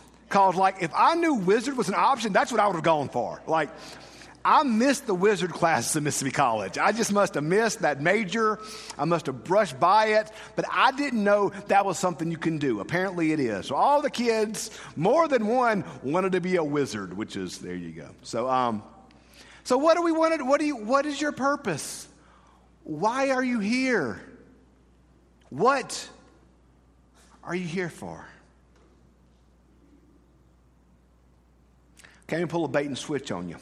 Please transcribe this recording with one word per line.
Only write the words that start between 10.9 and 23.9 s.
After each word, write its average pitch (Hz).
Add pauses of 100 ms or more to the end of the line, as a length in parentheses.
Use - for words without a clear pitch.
didn't 262
know 202 (160)
that 202
was 190
something 165
you 165
can 160
do. 135
Apparently 170
it 156
is. 101
So 131
all 240
the 285
kids, 220 (240)
more 254
than 247
one, 226 (200)
wanted 180
to 185
be 180
a 175
wizard, 110
which 104
is, 92
there 90
you 87
go. 80 (140)
So, 120
um, 123 (800)
so 254
what 320
do 349
we 339
want 320
to, 277
what 277
do 294
you, 294
what 254
is -
your 302
purpose? 269 (760)
Why 220
are 254
you 247
here? 208 (1300)